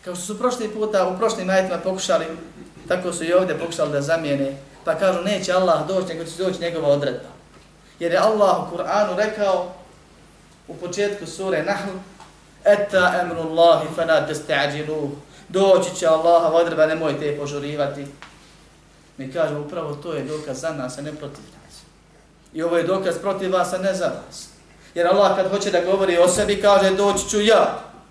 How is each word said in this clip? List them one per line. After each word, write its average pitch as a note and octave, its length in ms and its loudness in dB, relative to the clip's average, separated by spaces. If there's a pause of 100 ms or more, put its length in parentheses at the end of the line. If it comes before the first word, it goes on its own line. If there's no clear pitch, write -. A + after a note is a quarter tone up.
Kao F3+ 100 -8
što - 100 -10
su G#3 140 -8
prošli B3 300 -2
puta, G#3 380 0
u F#3 100 -4
prošlim F#3+ 320 -2
ajetima F#3 280 2
pokušali, F#3 480 -2 (640)
tako F3+ 260 -2
su D#3+ 100 -6
i E3+ 100 0
ovdje F3+ 260 2
pokušali D#3+ 320 -4
da C#3+ 100 -2
zamijene, C#3+ 560 -2 (280)
pa D#3+ 100 0
kažu F3+ 260 0
„neće F#3 320 -2
Allah E3 340 2
doći, F#3 200 -2
nego E3 180 -8
će - 120 -12
doći F#3 240 -4
njegova E3 260 -2
odredba”. C#3+ 420 0 (720)
Jer E3+ 120 -2
je F3 60 2
Allah G3+ 420 4
u E3+ 160 -8
Kur'anu F3+ 400 -2
rekao G3 580 -2 (960)
u D#3 80 -16
početku F3 500 -4
sure F3 380 -4
Nahl, G3 260 -4 (760)
„Etta F#3+ 560 4
emrullahi E3 760 4
fala E3 340 2
testa'điluh”, D3 800 -2 (400)
„doći F#3+ 460 4
će E3+ 120 0
Allahova E3 520 4
odredba, D#3+ 260 4
nemojte D#3 400 -2
je D3 140 -4
požurivati”. C#3+ 680 -6 (1120)
Mi C3 160 -12
kažemo, D3+ 260 -2
upravo D3 360 -8
to D#3+ 180 -10
je C#3 100 -6
dokaz D3 360 -8
za D#3+ 140 -6
nas, B2+ 240 -8
a C#3+ 40 -12
ne D3+ 140 -10
protiv C#3+ 280 -14
nas. - 380 -20 (720)
I D#3+ 100 -6
ovo E3+ 140 0
je E3 60 2
dokaz F#3+ 340 -2
protiv F#3+ 360 -4
vas, F#3+ 200 0
a F#3 40 -4
ne F#3+ 160 -2
za F3 120 -4
vas. - 420 -8 (480)
Jer E3+ 120 2
Allah F#3+ 280 4
kad F#3 160 0
hoće G3+ 200 -2
da F3 100 2
govori F#3 360 2
o F3+ 100 8
sebi, G3 340 0
kaže, F#3+ 340 6
„doći G3+ 340 0
ću G#3 120 0
ja”. G#3 380 4 (320)